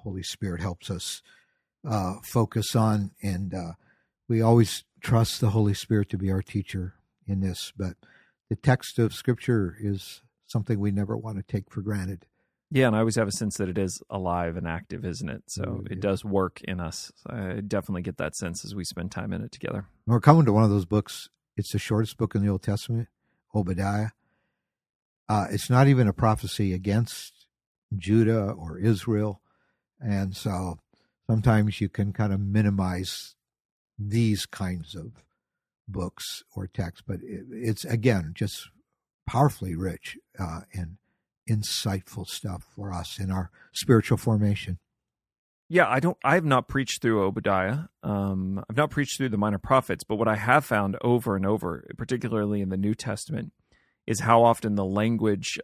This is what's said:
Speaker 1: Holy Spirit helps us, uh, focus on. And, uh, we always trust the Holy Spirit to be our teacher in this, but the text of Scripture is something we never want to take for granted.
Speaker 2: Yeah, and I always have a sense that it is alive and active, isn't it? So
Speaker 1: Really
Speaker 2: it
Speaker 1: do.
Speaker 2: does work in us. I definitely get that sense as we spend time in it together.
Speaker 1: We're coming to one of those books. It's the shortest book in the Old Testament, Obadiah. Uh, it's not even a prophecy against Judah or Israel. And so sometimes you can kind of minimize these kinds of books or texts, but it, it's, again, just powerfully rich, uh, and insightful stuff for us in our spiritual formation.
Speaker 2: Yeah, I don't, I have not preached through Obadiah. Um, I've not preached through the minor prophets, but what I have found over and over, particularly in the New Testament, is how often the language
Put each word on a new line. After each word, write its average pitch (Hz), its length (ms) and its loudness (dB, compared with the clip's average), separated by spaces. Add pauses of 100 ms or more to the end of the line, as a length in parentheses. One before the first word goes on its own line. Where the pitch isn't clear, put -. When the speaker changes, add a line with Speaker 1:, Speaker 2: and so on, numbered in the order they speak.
Speaker 1:
Holy 92 220 -8
Spirit 87 380 -6
helps 90 280 -8
us, - 320 -8 (680)
uh, 98 260 -2 (100)
focus - 500 0
on. 107 380 2 (100)
And, 95 320 -4
uh, 87 200 -8 (520)
we 113 160 2
always 113 400 6 (180)
trust - 400 2
the 107 100 4
Holy 104 240 4
Spirit 104 340 0
to 92 100 -6
be 95 140 0
our 92 100 0
teacher 92 520 -6 (300)
in 101 140 -2
this, 95 380 -4
but 92 180 -4 (560)
the 107 60 -2
text - 420 0
of 113 160 2
Scripture 113 680 0
is 101 420 -6 (260)
something 107 320 -2
we 104 100 0
never 101 260 -2
want 110 200 -8
to 95 80 -8
take - 260 -8
for 104 120 -10
granted. 95 440 -6 (480)
Speaker 2:
Yeah, 131 120 6
and 107 100 4
I 110 40 4
always 113 160 2
have 110 120 2
a 101 40 -4
sense 104 260 -4
that 98 100 -2
it 90 80 -4
is 95 320 -2
alive 87 480 -2
and 87 100 -6
active, 82 380 -8
isn't 90 240 -6
it? 62 180 -10
So - 160 -8
Speaker 1:
Really 95 280 -6
Speaker 2:
it 95 60 -8
Speaker 1:
do. 90 40 -8
Speaker 2:
does 98 240 -2
work 98 400 -2
in 92 160 -6
us. - 320 -10 (140)
I 101 340 -6
definitely 98 400 -4
get 90 160 -6
that - 180 -6
sense 85 300 -8
as 104 100 -12
we 98 80 -8
spend 87 300 -8
time 95 220 -8
in 98 80 -6
it 117 100 -12
together. - 320 -8 (220)
Speaker 1:
We're 117 140 4
coming 151 260 8
to 104 80 4
one 110 100 8
of 107 60 6
those 101 160 2
books. - 420 -2 (260)
It's - 180 -4
the 104 60 0
shortest 110 380 -2
book - 180 -2
in 101 80 2
the 101 80 2
Old 95 120 -2
Testament, 113 460 -4 (460)
Obadiah. 101 540 0 (1200)
Uh, 104 220 2
it's - 180 -4
not 127 180 8
even 127 220 6
a 98 60 2
prophecy 107 580 0
against 101 720 -4 (480)
Judah 104 580 2
or 80 260 -10
Israel. 107 640 0 (580)
And 98 340 -2
so 90 440 -4 (480)
sometimes 107 520 4
you 98 120 -2
can 101 240 -2
kind 104 180 0
of 98 80 0
minimize 98 960 0 (600)
these 107 480 2
kinds 90 480 -6
of 95 300 -14 (640)
books - 560 -8 (140)
or 95 100 -6
texts, 87 400 -6
but 98 160 -6
it, - 280 -12
it's, 110 340 -4
again, 104 500 2
just - 360 -6 (560)
powerfully 104 500 2
rich, 87 400 -6 (220)
uh, 82 220 -6 (120)
and 87 240 -8 (540)
insightful 98 720 -4
stuff - 400 -10 (100)
for 98 180 -10
us 87 260 -8
in 98 100 -4
our 92 220 -2 (220)
spiritual - 440 4
formation. 104 640 0 (880)
Speaker 2:
Yeah, 165 200 4
I 123 100 2
don't, 170 240 0
I 139 120 4
have 180 100 2
not 139 240 4
preached - 340 -4
through 110 220 4
Obadiah. 101 640 0 (160)
Um, 98 680 -2
I've 107 60 -4
not 147 140 0
preached - 260 -4
through 131 140 -2
the 107 60 -2
minor 101 220 0
prophets, 123 460 2
but 107 120 -4
what 110 120 2
I 107 80 2
have 123 280 4
found 101 380 0
over 120 320 2
and 95 100 -2
over, 98 400 -2 (140)
particularly 110 640 -2
in 95 80 -2
the 95 80 -4
New 101 180 0
Testament, - 580 -8 (540)
is 110 140 -2
how 117 240 8
often 113 320 4
the 101 80 0
language 104 800 0